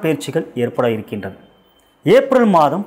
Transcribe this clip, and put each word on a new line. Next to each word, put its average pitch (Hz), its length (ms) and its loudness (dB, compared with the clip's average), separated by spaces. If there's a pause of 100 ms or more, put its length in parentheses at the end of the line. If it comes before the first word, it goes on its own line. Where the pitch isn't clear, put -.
பெயர்ச்சிகள் 160 420 -4 (180)
ஏற்பட 120 220 -2 (100)
இருக்கின்றது. 98 400 -12 (680)
ஏப்ரல் 247 500 4
மாதம் 165 320 2